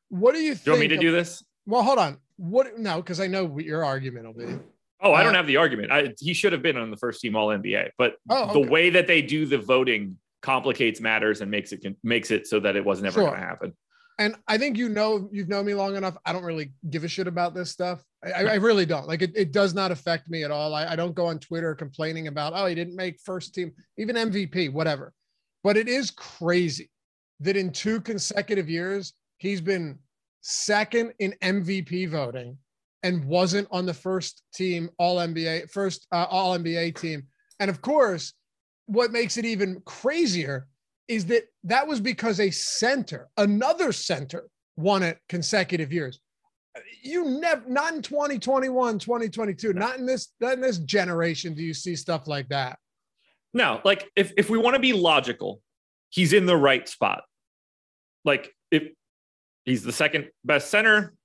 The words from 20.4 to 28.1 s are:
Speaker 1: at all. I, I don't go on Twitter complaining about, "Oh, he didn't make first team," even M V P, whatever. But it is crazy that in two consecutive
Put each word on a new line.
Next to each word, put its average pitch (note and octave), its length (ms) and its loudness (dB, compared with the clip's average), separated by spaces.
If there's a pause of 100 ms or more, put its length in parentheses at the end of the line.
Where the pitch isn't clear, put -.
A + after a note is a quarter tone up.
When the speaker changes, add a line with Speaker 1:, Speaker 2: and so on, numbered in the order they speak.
Speaker 1:
at D3 80 -4
all. D3+ 200 -2
I, D3+ 200 -2
I D#3+ 40 -2
don't E3+ 200 -2
go F3 100 0
on D#3+ 140 -4
Twitter E3 340 -6
complaining D#3+ 540 -8
about, D3+ 260 -4
"Oh, G3 120 -2
he F3 100 -2
didn't F3 180 -6
make F#3 260 -8
first F#3 340 -10
team," F3 180 -6 (260)
even A3 180 -4
M A3+ 140 0
V G3 160 -2
P, D#3 220 -2
whatever. C#3+ 440 -2 (520)
But G3+ 120 4
it A3 120 2
is B3 240 -2
crazy E3+ 800 -2 (500)
that F#3+ 160 -2
in F#3 160 -2
two G#3+ 280 -2
consecutive G3 720 -4